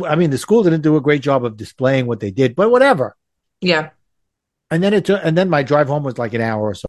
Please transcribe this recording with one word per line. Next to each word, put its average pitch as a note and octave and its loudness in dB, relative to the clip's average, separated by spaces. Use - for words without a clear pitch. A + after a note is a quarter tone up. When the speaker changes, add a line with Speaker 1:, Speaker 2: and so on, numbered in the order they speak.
Speaker 1:
I D3+ -2
mean, E3 2
the B2+ -2
school A3 2
didn't E3 0
do D#3 2
a D3 0
great D3 0
job C3+ 0
of A2 -8
displaying B2+ -2
what A#2 -6
they G#2 -6
did, B2+ 0
but G#3+ 0
whatever. B3 2
Speaker 2:
Yeah. G#3+ 0
Speaker 1:
And E3 0
then G3+ 2
it G3 0
took, F#3+ 0
and D#3+ 0
then F#3 0
my D3 2
drive D3 0
home D3 -4
was A#2+ -6
like A#2 -4
an A#2 -4
hour A2 -2
or G#2+ -4
so, - -18